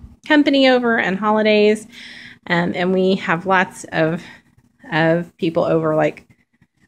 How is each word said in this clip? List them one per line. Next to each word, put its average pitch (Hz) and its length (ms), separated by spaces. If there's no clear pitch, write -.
company 285 420
over 240 300
and 185 200
holidays, 214 680
um, 175 260
and 180 180
we 185 240
have 180 300
lots 190 460
of, 160 300
of 165 440
people 170 280
over, 160 320
like, 151 300